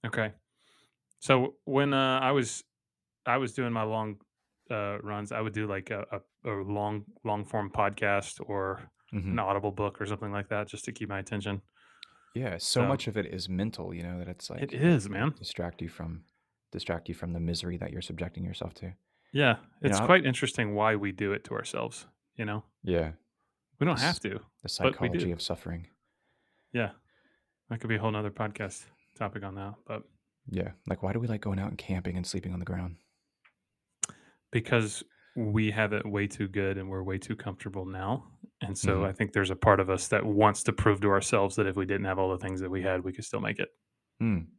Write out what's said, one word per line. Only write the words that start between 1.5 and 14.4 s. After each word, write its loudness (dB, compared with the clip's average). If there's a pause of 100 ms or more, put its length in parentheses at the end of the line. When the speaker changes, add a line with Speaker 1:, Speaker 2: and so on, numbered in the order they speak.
Speaker 1:
when, 2
uh, 4
I 4
was, 0 (640)
I 4
was -2
doing 0
my 0
long, -2 (520)
uh, -2
runs, -6
I -4
would -2
do, -2
like, -4
a, -4 (400)
a, -2
a -2 (100)
long, -2 (180)
long-form -2
podcast 2
or -4 (220)
an 0
Speaker 2:
Mm-hmm. 0
Speaker 1:
Audible 0
book -2
or -2
something -6
like -4
that -2
just -12
to -8
keep -6
my -4
attention. -4 (760)
Speaker 2:
Yeah, -2
so 2
Speaker 1:
So 6
Speaker 2:
much 0
of -4
it 0
is -8
mental, -2
you -8
know, -6
that -8
it's -12